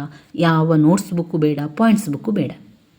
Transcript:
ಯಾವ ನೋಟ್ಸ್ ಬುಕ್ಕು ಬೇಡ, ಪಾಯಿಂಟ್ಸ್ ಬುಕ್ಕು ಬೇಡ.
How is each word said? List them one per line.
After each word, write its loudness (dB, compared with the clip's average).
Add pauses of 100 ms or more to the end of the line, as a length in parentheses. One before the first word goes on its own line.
(360)
ಯಾವ 2
ನೋಟ್ಸ್ 2
ಬುಕ್ಕು -4
ಬೇಡ, 0 (180)
ಪಾಯಿಂಟ್ಸ್ 2
ಬುಕ್ಕು -6
ಬೇಡ. -2 (480)